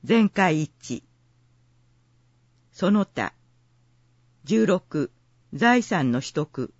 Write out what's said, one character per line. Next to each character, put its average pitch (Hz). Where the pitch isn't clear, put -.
全 214
会 165
一 -
致。 -
そ 190
の 208
他。 -
十 220
六、 -
財 233
産 143
の 123
取 -
得。 147